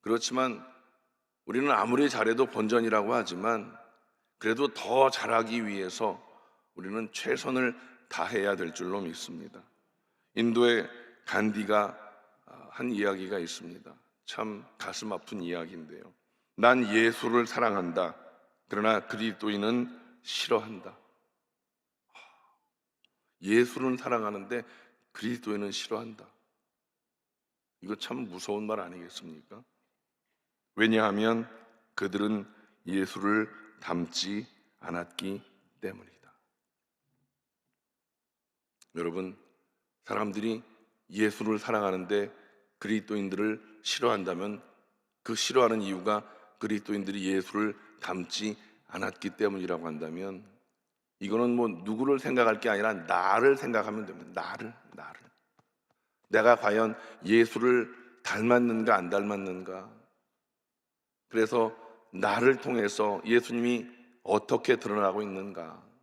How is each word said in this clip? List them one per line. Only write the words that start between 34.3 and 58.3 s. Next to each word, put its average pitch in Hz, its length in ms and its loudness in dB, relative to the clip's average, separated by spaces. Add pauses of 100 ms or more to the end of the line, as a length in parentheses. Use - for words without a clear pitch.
않았기 87 600 -8 (380)
때문이다. - 540 -14 (2500)
여러분, 87 420 -4 (680)
사람들이 107 600 -4 (460)
예수를 107 500 0
사랑하는데 101 680 0 (500)
그리스도인들을 104 1040 -2
싫어한다면, 101 800 -2 (600)
그 117 120 -4
싫어하는 113 460 4
이유가 98 480 -2 (300)
그리스도인들이 101 720 -4
예수를 104 440 -2 (240)
닮지 95 560 -6 (300)
않았기 95 500 -6
때문이라고 90 500 -2
한다면, 87 580 -8 (720)
이거는 117 360 2
뭐, 117 140 2
누구를 110 500 -2
생각할 120 400 2
게 120 100 0
아니라 107 240 2
나를 95 600 4
생각하면 110 500 -2
됩니다. 90 360 -10
나를, 110 320 -10 (200)
나를. - 280 -18 (1080)
내가 113 300 6
과연 110 400 2 (280)
예수를 113 680 6 (300)
닮았는가, 113 720 4